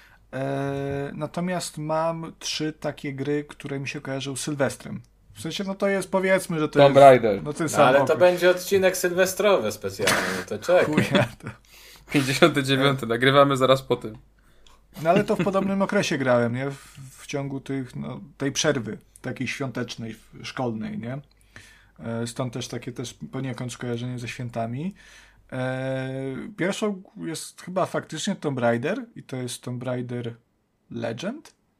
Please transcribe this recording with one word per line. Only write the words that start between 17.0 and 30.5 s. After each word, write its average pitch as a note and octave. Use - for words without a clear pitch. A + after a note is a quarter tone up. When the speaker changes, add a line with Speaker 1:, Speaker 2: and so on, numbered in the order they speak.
Speaker 1:
w -
ciągu C#3
tych, C3+
no, C#3+
tej C#3
przerwy A#2
takiej B2
świątecznej, A#2+
w-, -
szkolnej, G#2+
nie? A#2+
E, A#2
stąd B2
też B2
takie B2
też B2
poniekąd C3
skojarzenie B2
ze A#2+
świętami. A#2+
E, C3
pierwszą G3
jest E3
chyba F3+
faktycznie D#3+
Tomb C#3
Raider B2
i C#3+
to -
jest B2
Tomb B2
Raider B2